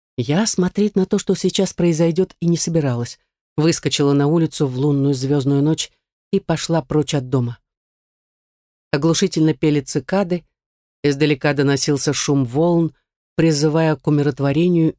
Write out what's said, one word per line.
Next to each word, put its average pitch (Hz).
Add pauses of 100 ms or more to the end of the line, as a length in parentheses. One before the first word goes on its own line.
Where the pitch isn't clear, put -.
(240)
Я 160
смотреть 202
на 185
то, 208
что -
сейчас 180
произойдет, 170
и 170
не 170
собиралась. 143 (400)
Выскочила 151
на 143
улицу 156
в 127
лунную 139
звездную 139
ночь 156 (400)
и 196
пошла 165
прочь 151
от 127
дома. 123 (1300)
Оглушительно 160
пели 151
цикады, 175 (560)
издалека 147
доносился 139
шум 139
волн, 165 (420)
призывая 156
к -
умиротворению 147